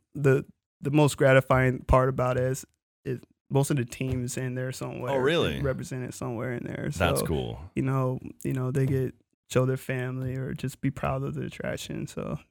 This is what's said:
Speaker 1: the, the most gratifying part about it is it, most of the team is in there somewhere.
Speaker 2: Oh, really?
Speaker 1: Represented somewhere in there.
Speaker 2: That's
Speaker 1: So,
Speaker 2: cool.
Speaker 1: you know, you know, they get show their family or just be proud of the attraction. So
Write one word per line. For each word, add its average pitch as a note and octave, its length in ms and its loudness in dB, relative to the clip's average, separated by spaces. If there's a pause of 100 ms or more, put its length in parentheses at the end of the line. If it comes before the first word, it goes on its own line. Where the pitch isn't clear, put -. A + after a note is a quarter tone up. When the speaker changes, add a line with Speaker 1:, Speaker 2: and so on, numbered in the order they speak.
(160)
Speaker 1:
the, C#3+ 300 4 (360)
the C#3 100 -2
most D3 260 6
gratifying C3 640 4
part C3 300 4
about B2+ 280 0
it B2+ 60 0
is C3 220 -2 (400)
it, C3 180 -6 (260)
most C#3 220 2
of C3+ 60 2
the A#2+ 80 2
team C3 380 -4
is B2 140 -6
in B2+ 180 -4
there B2+ 160 -4
somewhere. C3 400 -6
Speaker 2:
Oh, C#3 60 2
really? B2+ 440 2
Speaker 1:
Represented B2+ 520 -4
somewhere B2 400 -4
in - 120 -6
there. - 300 -6
Speaker 2:
That's E2+ 260 2
Speaker 1:
So, - 40 -2
Speaker 2:
cool. B1+ 340 -2 (160)
Speaker 1:
you - 60 0
know, C3 380 0 (240)
you C3+ 100 -2
know, B2+ 180 -2
they C3+ 140 2
get C3 300 0 (340)
show B2+ 160 4
their C3 120 0
family B2+ 580 -4
or C3 180 -6
just - 280 -6
be - 100 0
proud C#3 320 -2
of C#3 100 -4
the C#3 80 -6
attraction. - 640 -6
So - 320 -6 (140)